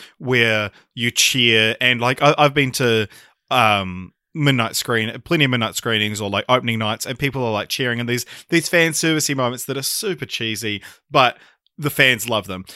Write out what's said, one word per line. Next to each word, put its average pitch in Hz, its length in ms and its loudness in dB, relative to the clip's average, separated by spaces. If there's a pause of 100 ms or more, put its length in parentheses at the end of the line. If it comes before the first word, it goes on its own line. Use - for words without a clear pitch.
(180)
where 113 540 0 (240)
you 120 160 -2
cheer. 113 680 4
And, 123 220 2
like, 123 220 0
I, 147 140 6
I've 143 180 4
been 139 180 2
to, 113 340 0 (440)
um, 98 640 0 (200)
midnight 131 420 0
screen, 113 360 -2 (120)
plenty 170 220 2
of 131 60 2
midnight 113 240 -2
screenings 107 440 -2
or, 101 100 -4
like, 98 200 -2
opening 123 300 0
nights, 110 260 -4
and 120 140 -8
people 139 240 -4
are, 113 80 -2
like, 104 180 -4
cheering. 120 300 -2
And 120 100 -4
these, 120 160 -2 (240)
these 165 180 2
fan 165 260 4
servicey 156 420 0
moments 123 300 -2
that 135 120 -6
are 131 60 -6
super 180 420 -6
cheesy, 107 560 -4 (300)
but 131 260 2 (400)
the 147 140 -4
fans 127 380 2
love 104 180 -2
them. 92 180 -8 (100)